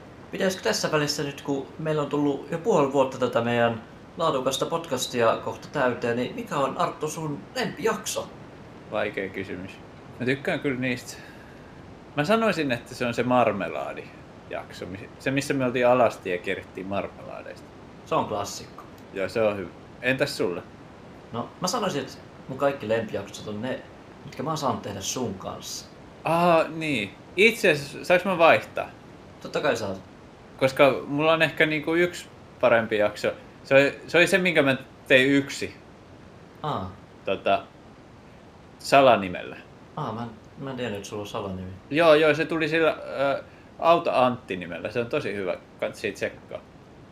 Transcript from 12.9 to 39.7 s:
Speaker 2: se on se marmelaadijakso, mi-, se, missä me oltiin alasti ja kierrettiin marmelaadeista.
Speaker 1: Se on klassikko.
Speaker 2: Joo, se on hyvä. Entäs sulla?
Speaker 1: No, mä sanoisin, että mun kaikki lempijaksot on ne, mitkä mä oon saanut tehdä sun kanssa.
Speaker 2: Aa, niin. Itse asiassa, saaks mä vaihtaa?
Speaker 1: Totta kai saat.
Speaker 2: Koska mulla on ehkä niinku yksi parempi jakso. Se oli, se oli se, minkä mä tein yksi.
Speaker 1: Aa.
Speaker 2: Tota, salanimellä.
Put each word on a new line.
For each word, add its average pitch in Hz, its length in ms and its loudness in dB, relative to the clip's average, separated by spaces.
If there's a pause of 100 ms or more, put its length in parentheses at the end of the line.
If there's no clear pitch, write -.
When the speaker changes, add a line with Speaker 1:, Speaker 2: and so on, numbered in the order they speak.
Speaker 2:
se 123 120 -2
on 120 80 -2
se 123 80 2
marmelaadijakso, 95 1600 -2
mi-, 92 320 -12
se, - 120 -2
missä 139 240 0
me 131 100 0
oltiin 123 240 4
alasti 120 420 4
ja 90 80 -2
kierrettiin 92 480 -6
marmelaadeista. - 800 -8 (400)
Speaker 1:
Se - 80 -4
on 139 140 2
klassikko. - 540 -8 (300)
Speaker 2:
Joo, 95 160 -4
se 113 140 0
on 104 140 2
hyvä. 90 140 -8 (320)
Entäs 131 340 -2
sulla? 92 260 -2 (720)
Speaker 1:
No, 120 160 -8 (120)
mä 175 80 -2
sanoisin, 185 320 -2
että - 120 -10 (360)
mun 131 100 -10
kaikki 139 300 -2
lempijaksot 104 600 -4
on 104 140 -8
ne, 127 180 -6 (440)
mitkä - 180 -12
mä 135 80 -4
oon 156 80 -4
saanut 117 240 -2
tehdä 101 180 -8
sun 107 340 -6
kanssa. - 520 -12 (380)
Speaker 2:
Aa, 165 440 6
niin. 147 460 -4 (220)
Itse 214 340 6
asiassa, 143 340 -2
saaks 175 200 4
mä 190 140 0
vaihtaa? - 500 4 (540)
Speaker 1:
Totta - 180 -4
kai 143 160 0
saat. 98 240 -6 (580)
Speaker 2:
Koska 131 480 4
mulla 147 260 2
on 165 100 2
ehkä 156 240 2
niinku 156 280 -2
yksi 175 320 0 (340)
parempi 113 380 4
jakso. 104 340 0 (320)
Se - 100 2
oli, 139 320 6
se - 120 2
oli 175 80 6
se, 185 120 2
minkä 175 240 2
mä 135 140 2 (320)
tein 131 220 6
yksi. 139 440 0 (880)
Speaker 1:
Aa. 107 300 -4 (320)
Speaker 2:
Tota, 98 380 0 (1160)
salanimellä. 98 800 4 (400)